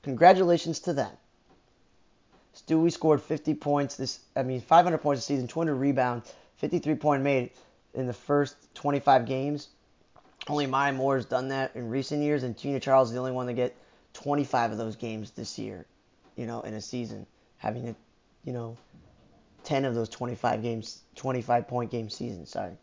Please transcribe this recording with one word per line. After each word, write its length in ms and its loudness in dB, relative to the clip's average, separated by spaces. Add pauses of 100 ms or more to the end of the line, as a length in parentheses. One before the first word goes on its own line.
Congratulations 760 6
to 120 -2
them. 180 -2 (1400)
Stewie 380 2
scored 300 2
fifty 320 -2
points 420 -2
this, 240 -8 (160)
I 80 -2
mean, 160 -4
five 240 8
hundred 140 2
points 240 0
this 40 -8
season, 220 -2
two 120 -6
hundred 160 0
rebounds, 580 0 (240)
fifty-three 380 -2
point 280 0
made 280 0 (420)
in 140 -4
the 60 -6
first 420 0 (180)
twenty-five 520 2
games. 440 -4 (800)
Only 180 0
Maya 240 2
Moore 240 2
has 100 -2
done 240 -2
that 260 -4
in 140 -8
recent 340 -2
years, 200 0
and 140 -6
Tina 240 -4
Charles 260 4
is 60 -8
the 60 -4
only 120 -4
one 160 -4
to 60 -6
get 200 -2 (400)
twenty-five 600 -2
of 40 -6
those 200 -6
games 340 -8
this 260 -12
year, 280 -10 (500)
you 100 -8
know, 160 -6
in 120 -10
a 80 -8
season, 440 -8 (320)
having 300 -6
a, 80 -8 (480)
you 80 -8
know, 240 -8 (880)
ten 220 0
of 100 0
those 140 -2
twenty-five 520 -4
games, 400 -8 (140)
twenty-five 540 -2
point 200 -4
game 200 -6
seasons, 400 -10
sorry. 340 -8